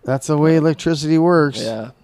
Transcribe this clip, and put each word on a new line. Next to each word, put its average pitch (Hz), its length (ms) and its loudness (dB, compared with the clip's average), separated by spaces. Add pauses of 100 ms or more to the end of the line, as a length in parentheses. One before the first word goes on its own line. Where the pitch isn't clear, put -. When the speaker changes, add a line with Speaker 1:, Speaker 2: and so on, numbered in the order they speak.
Speaker 1:
That's 131 240 -4
the 151 100 0
way 156 180 4
electricity 156 600 0
works. 160 440 2
Speaker 2:
Yeah. 113 300 -6 (120)